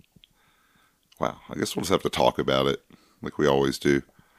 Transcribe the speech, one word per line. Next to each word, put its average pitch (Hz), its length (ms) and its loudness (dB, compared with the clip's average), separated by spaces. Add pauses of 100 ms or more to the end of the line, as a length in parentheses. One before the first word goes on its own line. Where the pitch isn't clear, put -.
(1160)
wow. - 200 -4 (120)
I - 80 -14
guess - 200 -4
we'll - 60 -4
just 92 100 -2
have 85 100 2
to 73 60 0
talk - 280 0
about 67 300 0
it - 160 -4 (380)
like - 160 -12
we 76 100 2
always 69 320 2
do. 69 220 2 (380)